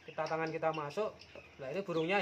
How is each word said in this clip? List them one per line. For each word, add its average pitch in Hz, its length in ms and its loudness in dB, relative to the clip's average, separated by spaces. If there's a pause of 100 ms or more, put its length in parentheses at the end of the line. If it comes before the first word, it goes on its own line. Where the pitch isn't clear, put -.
kita, 156 180 -4
tangan 160 240 2
kita 160 240 2
masuk, 156 400 -2 (480)
nah 131 80 -6
ini 185 160 -2
burungnya 170 360 2